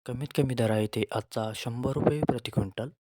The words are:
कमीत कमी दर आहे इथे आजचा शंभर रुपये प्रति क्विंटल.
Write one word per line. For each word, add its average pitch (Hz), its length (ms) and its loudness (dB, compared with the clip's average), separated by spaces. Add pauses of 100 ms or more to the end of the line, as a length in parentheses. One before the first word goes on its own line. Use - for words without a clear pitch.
कमीत 127 300 -4
कमी 131 180 4
दर 113 160 4
आहे 107 140 4
इथे 107 180 0 (100)
आजचा 110 420 -2
शंभर 127 380 -4
रुपये 143 280 2
प्रति 120 300 -2
क्विंटल. 104 380 -2 (180)